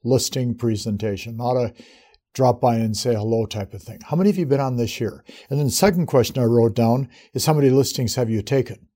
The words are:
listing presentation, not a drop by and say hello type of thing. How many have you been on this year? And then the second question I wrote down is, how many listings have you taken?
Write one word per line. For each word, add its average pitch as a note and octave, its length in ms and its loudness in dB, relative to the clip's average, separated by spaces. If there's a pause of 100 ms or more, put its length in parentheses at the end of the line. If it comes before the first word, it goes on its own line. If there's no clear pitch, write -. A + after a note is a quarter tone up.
listing B2 500 -2
presentation, A2 800 -4
not B2 200 -2
a A#2+ 160 -2 (640)
drop B2 260 2
by A#2 160 2
and A2 180 -2
say A#2+ 200 -2
hello A2 320 -2
type G2+ 260 -10
of G#2 100 -16
thing. - 220 -20
How - 120 -4
many F#3+ 120 4
have G3 100 2
you E3+ 80 -2
been C#3 140 2
on B2+ 160 -2
this A#2 240 -4
year? - 240 -6 (240)
And C#3 100 -2
then D3 100 0
the - 40 -2
second F3+ 340 2
question B2+ 340 0
I B2 40 2
wrote A#2 300 4
down A#2+ 340 2 (240)
is, C3 140 -2
how D#3 80 2
many C#3 160 4
listings C3 460 0
have A#2+ 120 -2
you G#2+ 140 -2
taken? - 540 -4